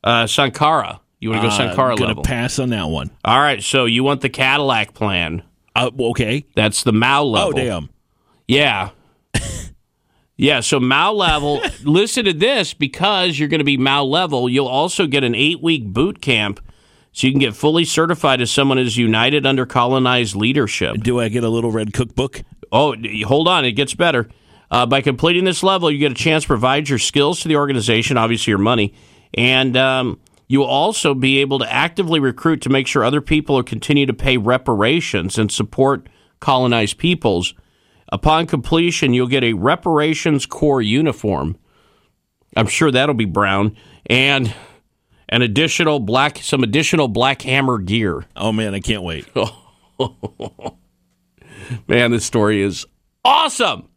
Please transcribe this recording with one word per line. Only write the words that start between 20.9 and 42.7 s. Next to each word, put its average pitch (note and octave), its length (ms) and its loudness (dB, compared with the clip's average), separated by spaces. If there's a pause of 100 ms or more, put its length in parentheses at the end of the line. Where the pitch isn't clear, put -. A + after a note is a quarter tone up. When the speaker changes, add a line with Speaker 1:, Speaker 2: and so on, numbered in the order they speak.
Speaker 2:
Do A#2+ 200 0
I A2+ 80 -2
get A#2 160 -2
a A2+ 40 0
little A#2 220 -2
red G#2+ 220 -4
cookbook? B2+ 500 -4 (300)
Speaker 1:
Oh, C3 240 2
d-, A2 260 -8
hold C#3 240 2
on, F3 180 2
it B2 80 0
gets C3 220 -2
better. D3 340 0 (400)
Uh, A#2+ 160 2
by C3 160 2
completing D#3+ 440 0
this F#3 180 -2
level, F#3 300 2
you C#3+ 60 -2
get C#3+ 120 2
a A#2+ 40 -6
chance D#3 280 0
to - 60 -8
provide C#3 400 0
your C3 100 0
skills D3 420 0
to - 80 -6
the D#3 80 2
organization, B2 600 0
obviously A2+ 340 0
your G2+ 80 4
money, G#2+ 360 2 (400)
and, C3 420 2
um, C3 420 0 (300)
you C3 100 2
will C#3 80 2
also D3 480 0
be C3+ 240 2
able C3+ 220 0
to A2+ 120 -4
actively E3 460 0
recruit C#3 440 0
to - 60 -4
make C3+ 180 2
sure A#2+ 180 0
other C#3 160 2
people D3+ 360 0
will B2+ 60 2
continue C#3 440 0
to B2+ 60 -2
pay C3 260 0
reparations A2+ 1000 0
and G#2+ 140 0
support C3+ 560 -2 (320)
colonized B2 580 0
peoples. A#2+ 560 0 (560)
Upon D#3 360 2
completion, D#3+ 680 0
you'll B2 140 2
get C3 140 0
a A#2 120 2
Reparations D3+ 920 0
Corps C#3 380 0
uniform. G#2 760 0 (960)
I'm A2 120 2
sure D#3 240 2